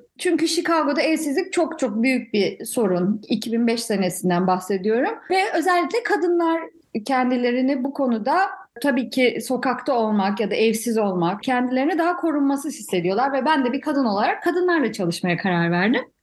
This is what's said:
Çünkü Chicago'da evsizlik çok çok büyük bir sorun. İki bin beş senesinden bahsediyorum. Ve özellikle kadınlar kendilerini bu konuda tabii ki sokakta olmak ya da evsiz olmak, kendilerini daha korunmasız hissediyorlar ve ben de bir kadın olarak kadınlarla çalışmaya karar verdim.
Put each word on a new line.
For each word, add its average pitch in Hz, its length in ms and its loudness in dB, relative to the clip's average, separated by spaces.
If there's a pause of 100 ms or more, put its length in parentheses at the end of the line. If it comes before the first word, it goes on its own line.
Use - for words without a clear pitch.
(180)
Çünkü 330 300 0
Chicago'da 320 540 0
evsizlik 311 500 0
çok 320 260 -2
çok 226 240 -2
büyük 254 320 0
bir 202 300 0
sorun. 185 640 0
İki 226 240 -4
bin 233 140 0
beş 233 160 0
senesinden 185 640 0
bahsediyorum. 208 680 0 (160)
Ve 381 240 0
özellikle 349 480 0
kadınlar 339 580 0 (460)
kendilerini 254 800 0
bu 277 80 -4
konuda 247 440 0 (460)
tabii 262 280 0
ki 247 360 2
sokakta 254 480 -2
olmak 208 460 2
ya 202 100 0
da 202 40 -2
evsiz 220 440 2
olmak, 190 440 0
kendilerini 254 560 0
daha 339 180 0
korunmasız 277 580 0
hissediyorlar 196 580 0
ve 262 120 0
ben 294 200 2
de 240 80 0
bir 269 80 -2
kadın 277 240 0
olarak 233 380 0
kadınlarla 339 500 2
çalışmaya 175 440 0
karar 170 340 0
verdim. 202 320 2 (200)